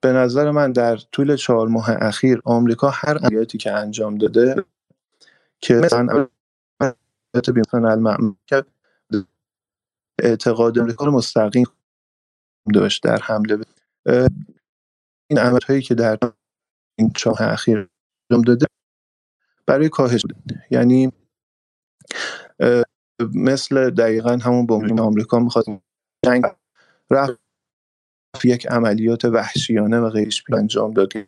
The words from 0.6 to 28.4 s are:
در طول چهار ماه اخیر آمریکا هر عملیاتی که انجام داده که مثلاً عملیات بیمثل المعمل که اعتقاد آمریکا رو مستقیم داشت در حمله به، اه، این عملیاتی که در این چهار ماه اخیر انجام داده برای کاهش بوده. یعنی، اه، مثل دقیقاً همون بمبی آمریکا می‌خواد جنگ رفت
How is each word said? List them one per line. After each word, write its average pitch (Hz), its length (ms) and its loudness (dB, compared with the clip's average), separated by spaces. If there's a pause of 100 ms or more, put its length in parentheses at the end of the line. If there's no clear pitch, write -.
در 117 260 0 (140)
طول 143 240 0
چهار 113 320 0
ماه 113 220 -2
اخیر 110 540 0
آمریکا 117 500 2
هر 151 240 -4
عملیاتی 113 400 -2
که 104 140 -6
انجام 107 460 -6
داده 117 460 2 (960)
که - 140 0
مثلاً 123 540 2 (520)
عملیات - 760 -6
بیمثل 117 320 0
المعمل 110 460 0 (140)
که 135 180 -2 (1600)
اعتقاد 117 560 2
آمریکا 117 260 -4
رو 147 60 0
مستقیم 120 540 0 (1080)
داشت 101 300 0
در 110 140 2
حمله 107 380 -2
به، 110 100 -8 (400)
اه، 123 220 2 (1000)
این 143 100 2
عملیاتی 123 420 2
که 123 140 0
در 110 220 0 (840)
این 110 160 2
چهار 110 240 -2
ماه 107 140 -2
اخیر 107 360 -2 (420)
انجام 120 120 4
داده 123 220 4 (1000)
برای 147 220 2
کاهش 120 320 0
بوده. - 500 -12
یعنی، 127 400 4 (1500)
اه، 120 240 2 (500)
مثل 131 560 0
دقیقاً 113 520 0
همون 123 240 0
بمبی 113 360 0
آمریکا 110 380 0
می‌خواد 117 260 0 (600)
جنگ 123 180 2 (680)
رفت 135 280 0 (1040)